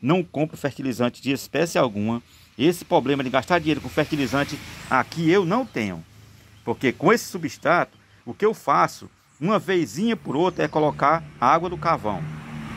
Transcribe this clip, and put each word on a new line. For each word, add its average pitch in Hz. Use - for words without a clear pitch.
Não 165
compro 156
fertilizante 123
de 127
espécie 160
alguma. 113
Esse 175
problema 139
de 127
gastar 135
dinheiro 151
com 127
fertilizante 143
aqui 151
eu 190
não 226
tenho. 95
Porque 120
com 156
esse 233
substrato, 160
o 117
que 196
eu 220
faço, 170
uma 190
vezinha 180
por 120
outra, 175
é 151
colocar 151
a 131
água 170
do 175
carvão 117